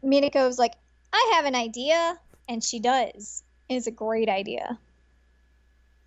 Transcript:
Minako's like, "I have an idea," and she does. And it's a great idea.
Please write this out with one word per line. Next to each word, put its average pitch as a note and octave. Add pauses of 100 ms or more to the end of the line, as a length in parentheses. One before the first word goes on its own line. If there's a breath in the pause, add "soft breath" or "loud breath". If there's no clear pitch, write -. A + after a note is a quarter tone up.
Minako's C4+
like, A#3 (400)
"I A4+
have D4+
an C4+
idea," D4 (300)
and A3+
she A#3+
does. A#3 (260)
And B3+
it's B3
a A#3+
great A3+
idea. G3 (1300)